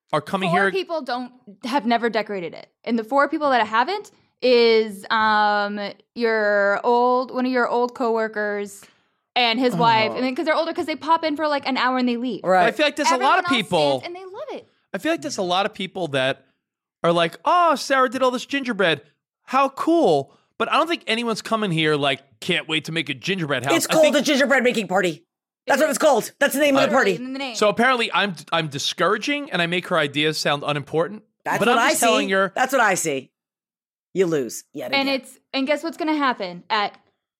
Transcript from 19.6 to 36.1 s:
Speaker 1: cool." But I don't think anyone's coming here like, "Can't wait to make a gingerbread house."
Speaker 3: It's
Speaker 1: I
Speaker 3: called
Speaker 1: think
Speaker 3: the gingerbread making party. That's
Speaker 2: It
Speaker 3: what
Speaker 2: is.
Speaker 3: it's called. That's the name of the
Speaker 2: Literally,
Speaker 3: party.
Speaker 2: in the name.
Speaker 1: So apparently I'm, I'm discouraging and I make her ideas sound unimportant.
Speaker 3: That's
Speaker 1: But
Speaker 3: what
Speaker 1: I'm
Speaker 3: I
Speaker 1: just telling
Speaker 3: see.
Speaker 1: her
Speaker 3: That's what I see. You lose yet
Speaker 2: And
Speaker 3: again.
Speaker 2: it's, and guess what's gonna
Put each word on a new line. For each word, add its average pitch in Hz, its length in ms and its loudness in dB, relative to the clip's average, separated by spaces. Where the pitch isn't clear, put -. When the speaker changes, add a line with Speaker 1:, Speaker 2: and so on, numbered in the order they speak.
Speaker 1:
cool." 240 640 2
But 226 120 -4
I - 60 -2
don't 311 120 2
think 339 200 -4
anyone's 226 340 -2
coming 214 300 -2
here 156 240 2
like, 139 260 -2
"Can't 156 260 -2
wait 156 180 -4
to 156 60 -10
make 160 180 -4
a 139 40 -6
gingerbread 139 520 -4
house." 139 80 0
Speaker 3:
It's 220 140 0
Speaker 1:
I - 60 -2
Speaker 3:
called 311 100 6
Speaker 1:
think 294 120 4
Speaker 3:
the 285 60 2
gingerbread 269 420 2
making 226 240 -2
party. 180 360 -2
That's 269 140 2
Speaker 2:
It 302 60 2
Speaker 3:
what 302 60 2
Speaker 2:
is. 240 60 -4
Speaker 3:
it's - 60 0
called. 262 360 2
That's 285 140 0
the 269 60 -2
name 285 160 4
of 269 60 2
the - 60 4
Speaker 2:
Literally, 208 260 2
Speaker 3:
party. 240 120 -8
Speaker 2:
in 262 80 -12
the 269 60 -10
name. 254 160 -8
Speaker 1:
So 208 140 2
apparently 233 440 0
I'm, 185 220 -2
I'm 165 160 -2
discouraging 190 840 -2
and 180 100 -2
I 170 60 0
make 175 200 -4
her 180 100 0
ideas 151 400 0
sound 143 280 -2
unimportant. 156 580 -4
Speaker 3:
That's 165 140 -2
Speaker 1:
But 233 100 2
Speaker 3:
what 240 80 4
Speaker 1:
I'm 233 80 4
Speaker 3:
I 285 60 4
Speaker 1:
just - 100 -2
telling 220 260 2
Speaker 3:
see. 196 60 -2
Speaker 1:
her 190 220 2
Speaker 3:
That's 254 180 0
what 262 80 4
I 202 140 2
see. 139 360 -4
You 180 120 2
lose 143 480 -2
yet - 200 -10
Speaker 2:
And 269 140 0
Speaker 3:
again. 269 140 -2
Speaker 2:
it's, - 180 -20
and 269 120 -2
guess 294 180 -2
what's 330 140 -8
gonna 311 200 -2